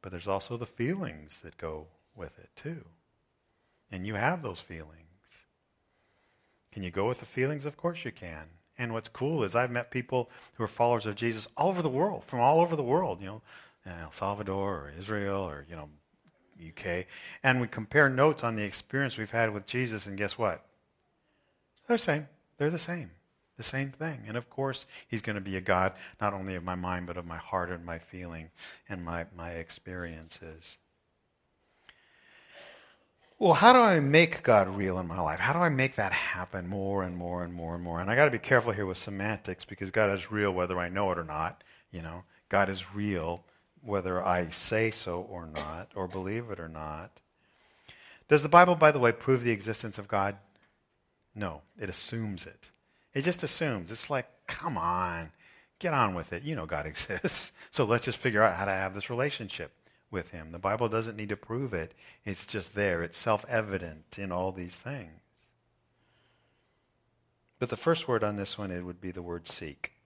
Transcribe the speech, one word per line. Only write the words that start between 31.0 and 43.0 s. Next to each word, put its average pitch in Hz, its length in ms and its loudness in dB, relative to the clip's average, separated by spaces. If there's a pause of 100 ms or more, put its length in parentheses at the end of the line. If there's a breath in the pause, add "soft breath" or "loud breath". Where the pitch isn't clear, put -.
Well, 175 160 8
how 226 180 12
do 262 60 12
I 202 220 8
make 160 420 6
God 101 340 8
real 95 220 2
in 90 80 -2
my 87 160 -2
life? 78 180 0
How 135 140 2
do 175 60 2
I 170 100 4
make 131 260 2
that 98 160 0
happen 90 560 -4
more 98 340 -2
and 90 140 -4
more 87 280 -4
and 87 100 -8
more 85 200 -6
and 85 80 -6
more? 85 160 -4
And 92 120 -2
I 117 40 4
gotta 143 160 8
be 117 80 -2
careful 117 340 4
here 101 120 -2
with 92 140 -4
semantics, 98 680 -6
because 98 260 -8
God 104 220 4
is 95 180 -4
real 104 220 2
whether 90 260 0
I 87 120 -2
know 95 220 0
it 85 60 0
or 82 60 -6
not. 78 400 -4 (260 soft breath)
You 87 120 -12
know, 82 220 -12 (260 soft breath)
God 98 180 6
is 92 260 -8
real 90 480 -2 (380 soft breath)